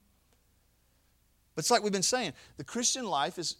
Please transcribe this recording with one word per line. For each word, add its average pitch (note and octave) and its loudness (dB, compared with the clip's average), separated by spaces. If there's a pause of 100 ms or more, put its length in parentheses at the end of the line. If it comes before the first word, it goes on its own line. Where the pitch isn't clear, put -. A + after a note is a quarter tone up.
(1500)
But D#3 -6
it's - 2
like A3+ 6
we've G#3 2
been F#3+ 0
saying, A3+ 0 (240)
the C#3 -10
Christian B3 -2
life D3 0
is, - -6